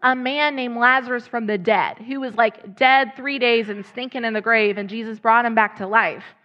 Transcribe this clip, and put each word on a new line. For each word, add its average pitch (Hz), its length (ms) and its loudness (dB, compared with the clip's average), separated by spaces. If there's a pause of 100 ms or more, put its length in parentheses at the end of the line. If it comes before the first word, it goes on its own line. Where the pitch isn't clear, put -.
a 254 140 2
man 285 400 -2
named 247 220 -6
Lazarus 247 500 2
from 226 180 -4
the 208 120 -2
dead, 180 400 0
who 254 200 -10
was, 254 160 -8
like, 214 400 -2
dead 269 400 2
three 269 240 -6
days 233 300 2
and 202 180 -10
stinking 247 380 -10
in 226 80 -4
the 214 80 -2
grave, 214 380 2
and 202 100 -8
Jesus 220 320 -10
brought 233 240 4
him 233 100 -2
back 214 220 2
to 196 100 -8
life. 196 380 0 (200)